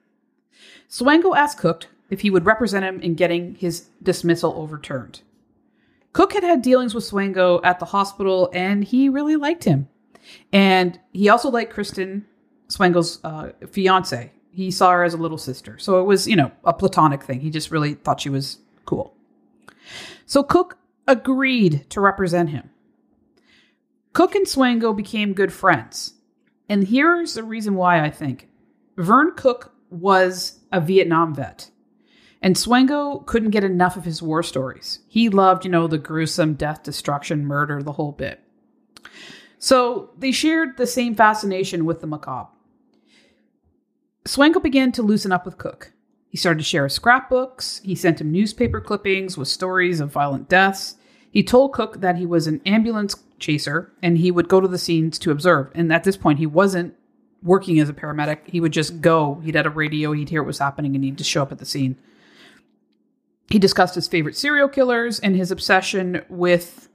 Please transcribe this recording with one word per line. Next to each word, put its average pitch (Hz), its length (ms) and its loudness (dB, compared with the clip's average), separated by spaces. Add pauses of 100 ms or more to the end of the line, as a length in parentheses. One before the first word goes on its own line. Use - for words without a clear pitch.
(880)
Swango 311 460 2
asked - 220 0
Cook - 300 -2 (220)
if 196 120 -6
he 208 80 0
would 185 160 2
represent 202 400 0
him 190 160 -8
in 170 140 -2
getting 175 400 0
his 170 320 -6 (140)
dismissal 170 540 0
overturned. 151 680 -12 (920)
Cook 392 200 4
had 392 100 0
had 339 180 2
dealings 254 340 2
with 226 80 -6
Swango 185 640 2
at 180 140 2
the - 80 -10
hospital, 190 680 0
and 190 300 -2
he 262 260 2
really 294 260 0
liked 302 300 -2
him. 139 240 0 (640)
And 185 440 4 (140)
he 196 160 2
also 233 240 4
liked 233 220 -4
Kristen, 196 520 -8 (440)
Swango's, 175 560 2
uh, 156 240 -12 (200)
fiance. 185 600 0 (200)
He 185 180 -8
saw 180 220 4
her 175 120 4
as 170 120 0
a - 20 -6
little 160 220 -6
sister. - 400 -14
So 185 200 2
it 185 40 2
was, 190 240 2
you 220 80 2
know, 139 160 4 (120)
a - 100 2
platonic 156 500 2
thing. 127 160 -8
He 151 100 -6
just 151 220 -6
really 147 240 -2
thought 139 260 -4
she 147 80 -6
was 135 300 -6 (260)
cool. - 300 -6 (1120)
So 277 160 2
Cook 349 340 0 (300)
agreed 254 840 2
to - 100 -8
represent 185 520 0
him. - 180 -10 (1400)
Cook 370 220 2
and 392 100 0
Swango 233 500 0
became 208 380 -4
good 185 180 0
friends. - 640 -2 (560)
And 202 180 0
here's 320 460 2
the 226 100 -10
reason 220 320 -4
why 180 280 2
I 151 60 -2
think. 143 400 -10 (480)
Vern 247 380 4
Cook - 380 -2 (160)
was 185 680 0 (120)
a 196 80 0
Vietnam 165 560 2
vet. - 340 -12 (720)
And 185 140 4
Swango 277 680 0
couldn't 220 260 -2
get 208 120 2
enough 180 320 2
of 170 100 -12
his 160 160 -8
war 160 220 -2
stories. - 640 -10
He 226 220 2
loved, 190 360 4
you 190 60 -6
know, 165 160 2
the 156 100 -2
gruesome 156 580 -2
death, 151 280 -6
destruction, 147 600 -6
murder, 143 360 -4
the 147 120 -8
whole 147 180 -6
bit. - 300 -10 (1160)
So 247 580 2
they 262 160 -2
shared 320 440 0
the 247 100 -2
same 240 280 -4
fascination 190 680 0
with 160 160 -4
the 160 60 -12
macabre. 139 420 -10 (1800)
Swango 320 360 2
began 262 320 2
to 247 80 -6
loosen 208 300 0
up 180 140 0
with 185 120 -14
Cook. - 340 -14 (380)
He - 80 -12
started 165 220 0
to 151 60 -6
share 160 200 0
his 135 80 -4
scrapbooks. 254 920 -2
He 190 120 -4
sent 160 260 0
him 156 100 -4
newspaper 214 500 -2
clippings 190 560 -4
with 170 100 -8
stories 180 520 0
of 143 120 -6
violent 143 380 -4
deaths. 190 460 0 (360)
He 202 120 2
told 269 300 4
Cook 220 280 -8
that 185 160 0
he 180 80 -4
was 170 220 0
an 156 180 -4
ambulance 214 500 0 (240)
chaser 151 520 -4 (100)
and 170 160 2
he 175 140 4
would 175 160 0
go 190 140 6
to 190 60 2
the 180 100 -6
scenes 160 420 -2
to 170 120 0
observe. 147 440 2
And 165 180 0
at 165 100 0
this 190 140 0
point, 147 220 2
he 160 60 -2
wasn't 175 480 0 (480)
working 185 380 2
as 147 100 2
a 151 40 -8
paramedic. 151 540 -6
He 175 140 -4
would 165 120 2
just 160 280 -4
go. 156 420 2
He'd 156 120 -4
had 151 100 0
a 156 40 -4
radio. 151 440 -4
He'd 147 160 -6
hear 156 120 -4
what 135 60 -6
was 143 120 -8
happening 139 360 -4
and 135 80 -2
he'd 135 140 -4
just 151 120 -6
show 151 120 -2
up 139 100 -4
at 127 80 -14
the 139 60 -18
scene. 131 320 -4 (1500)
He 214 100 4
discussed 190 360 2
his 170 120 -4
favorite 156 300 -4
serial 285 320 2
killers 240 500 0
and 196 160 0
his 180 160 -2
obsession 185 800 -2
with 175 640 -2